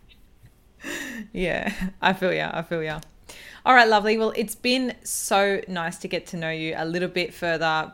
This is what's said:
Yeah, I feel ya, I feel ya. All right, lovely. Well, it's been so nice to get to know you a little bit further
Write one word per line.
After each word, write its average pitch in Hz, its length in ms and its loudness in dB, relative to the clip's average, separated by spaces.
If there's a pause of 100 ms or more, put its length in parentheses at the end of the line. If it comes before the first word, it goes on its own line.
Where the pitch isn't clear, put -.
(1300)
Yeah, 185 400 -2 (280)
I 185 120 4
feel 185 200 0
ya, 156 200 -2
I 165 80 -4
feel 165 200 -4
ya. 156 200 -6 (640)
All 254 100 8
right, 240 120 10
lovely. 214 300 4
Well, 220 200 2
it's - 180 -4
been 247 480 0
so 196 640 2
nice 175 320 -6
to - 80 -10
get 175 200 -4
to 185 100 -8
know 165 120 -4
you 160 280 -4
a 156 80 -2
little 175 240 -2
bit 175 240 -2
further 160 600 0